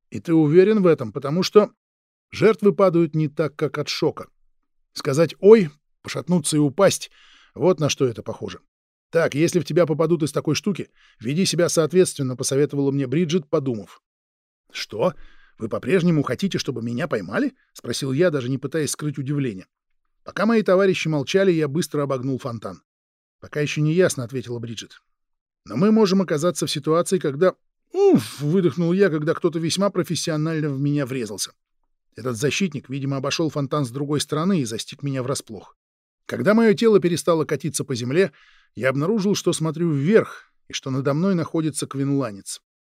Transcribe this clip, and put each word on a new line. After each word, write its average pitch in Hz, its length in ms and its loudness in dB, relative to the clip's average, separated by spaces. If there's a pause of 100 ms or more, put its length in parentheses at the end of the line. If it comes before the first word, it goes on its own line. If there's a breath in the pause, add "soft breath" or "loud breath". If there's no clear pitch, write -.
(100)
«И 107 100 -10
ты 165 120 -4
уверен 175 480 6
в 185 60 2
этом, 135 260 2
потому 147 300 -4
что 208 300 4 (580)
жертвы 208 420 4
падают 170 440 2
не 156 120 0
так, 147 280 -6
как 151 220 -4
от 143 100 -6
шока. - 400 -4 (640)
Сказать 147 480 -2
«ой», 196 300 8 (320)
пошатнуться 160 540 -2
и 147 40 4
упасть — 151 500 2 (440 soft breath)
вот 165 240 0
на 147 100 0
что - 180 0
это 110 160 -6
похоже. 104 380 -12 (500)
Так, 160 240 0
если 160 260 2
в 143 40 -6
тебя 165 220 2
попадут 160 380 0
из 143 80 -4
такой 151 220 -2
штуки, 151 360 -4 (300 soft breath)
веди 147 260 -2
себя 165 220 0
соответственно», — 156 680 0
посоветовала 139 540 0
мне 139 160 -2
Бриджит, 156 420 -2
подумав. 131 540 -4 (680)
«Что? 120 420 -4 (420 soft breath)
Вы 113 120 -8
по-прежнему 156 540 2
хотите, 165 360 -2
чтобы 120 240 -6
меня 120 240 -4
поймали?» — 123 480 -4 (180)
спросил - 400 -6
я, 175 180 2
даже 135 180 -4
не 135 100 -2
пытаясь 143 320 -4
скрыть 151 280 -8
удивление. 131 480 -4 (580)
Пока - 220 -4
мои 220 160 2
товарищи 190 440 2
молчали, 160 460 2
я 156 160 0
быстро 147 340 -2
обогнул 135 360 -2
фонтан. 110 440 -10 (580)
«Пока - 200 -8
ещё 147 220 -2
не 156 100 2
ясно», — 170 320 2
ответила 120 340 -8
Бриджит. 113 420 -14 (640)
«Но 104 120 -10
мы 196 160 4
можем 196 280 4
оказаться 170 460 0
в - 40 -6
ситуации, 160 480 0
когда...» 160 360 2 (380)
«Уф!» — 339 480 4
выдохнул 170 520 2
я, 196 180 4
когда 151 240 -2
кто-то 165 260 -2
весьма 185 300 0
профессионально 160 800 -4
в 135 100 -4
меня 143 260 0
врезался. 110 460 -8 (640)
Этот 117 200 -6
защитник, 139 520 -4
видимо, 135 300 -6
обошёл 143 320 -2
фонтан 147 340 -2
с 117 60 -6
другой 139 300 -4
стороны 165 400 -2
и 131 40 -2
застиг 110 400 -10
меня 135 180 -4
врасплох. 120 540 -10 (500)
Когда 143 280 0
моё 220 200 6
тело 214 260 4
перестало 165 440 0
катиться 147 400 -4
по 139 100 -6
земле, 131 380 0 (420 soft breath)
я 113 140 -2
обнаружил, 180 460 0
что - 180 -2
смотрю 160 400 -2
вверх, 156 600 0 (160)
и - 40 -18
что - 180 -10
надо 135 220 -2
мной 180 220 2
находится 156 520 -4
квинланец. 135 760 -4 (340)